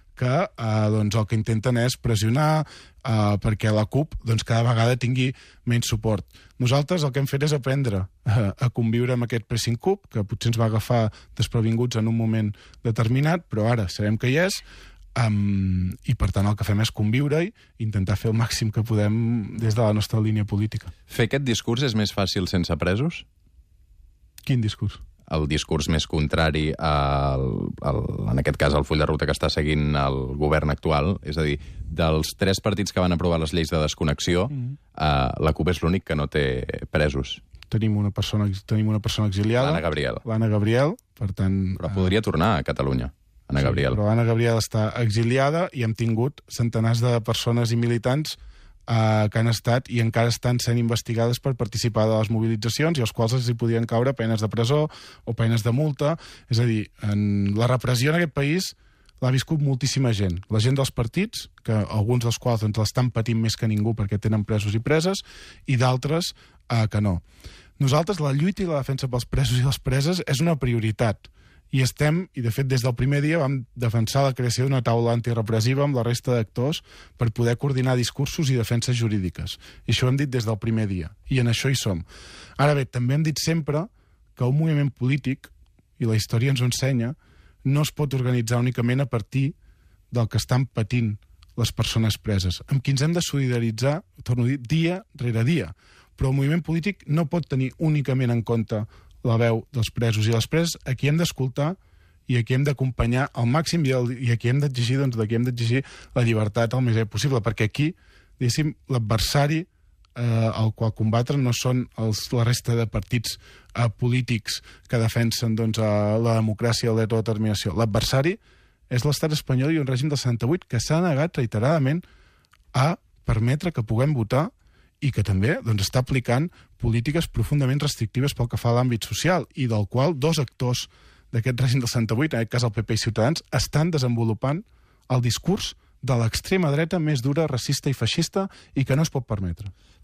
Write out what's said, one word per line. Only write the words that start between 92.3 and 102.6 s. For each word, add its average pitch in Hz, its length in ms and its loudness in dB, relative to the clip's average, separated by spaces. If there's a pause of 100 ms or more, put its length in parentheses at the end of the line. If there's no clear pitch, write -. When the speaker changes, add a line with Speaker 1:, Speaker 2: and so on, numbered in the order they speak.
Speaker 1:
amb 139 140 0
qui 143 80 0
ens 135 100 2
hem 151 120 2
de 175 120 0
solidaritzar, 123 720 0 (200)
ho - 40 -18
torno 123 240 0
a - 20 2
dir, 139 140 0
dia 165 400 0 (140)
rere 113 280 -2
dia. 120 300 0 (420)
Però 135 140 0
el 135 80 2
moviment 147 260 2
polític 170 440 -4
no 160 200 2
pot 165 220 -2
tenir 131 300 -2
únicament 135 520 2
en 117 120 2
compte 110 420 -2 (400)
la 117 160 4
veu 113 220 2 (100)
dels 117 160 -2
presos 107 380 0
i 117 80 2
les 113 120 0
preses, 165 280 0 (100)
a 131 80 -2
qui 131 160 -2
hem 151 80 2
d'escoltar 147 540 -2 (580)
i 127 80 2
a 120 80 2
qui 127 80 -2
hem 135 100 2